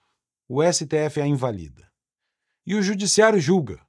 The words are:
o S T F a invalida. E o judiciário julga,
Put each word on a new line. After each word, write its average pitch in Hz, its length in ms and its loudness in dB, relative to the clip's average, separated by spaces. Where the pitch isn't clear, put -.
o 135 160 -2
S 170 220 0
T 139 100 -4
F 151 240 -2
a 143 80 -2
invalida. 113 640 -6
E 185 100 -4
o 214 60 0
judiciário 208 600 2
julga, 135 480 0